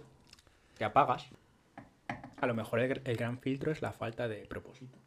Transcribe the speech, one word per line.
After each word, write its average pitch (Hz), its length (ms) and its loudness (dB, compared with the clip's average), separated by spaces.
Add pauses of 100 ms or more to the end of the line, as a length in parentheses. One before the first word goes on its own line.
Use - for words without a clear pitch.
(800)
te 110 60 0
apagas. - 420 6 (1120)
A 139 60 4
lo 120 80 2
mejor 113 260 0
el, 131 240 2
el 123 140 0
gran 120 200 -2
filtro 139 320 0
es 151 120 -4
la 107 100 -2
falta 117 340 -4
de 107 200 -6
propósito. - 600 -12